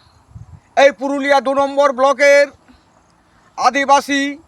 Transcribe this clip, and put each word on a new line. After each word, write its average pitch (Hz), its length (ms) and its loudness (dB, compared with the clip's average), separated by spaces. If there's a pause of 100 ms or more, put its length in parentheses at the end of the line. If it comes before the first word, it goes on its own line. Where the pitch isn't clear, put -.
(760)
এই 277 140 4
পুরুলিয়া 277 480 -2
দু 262 140 -4
নম্বর 277 400 0
ব্লকের 277 520 2 (1120)
আদিবাসী 277 640 0 (240)